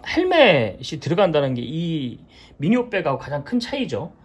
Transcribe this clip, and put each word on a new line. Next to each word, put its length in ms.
헬멧이 920
들어간다는 540
게 80
이 580
미니오백하고 600
가장 280
큰 160
차이죠. 500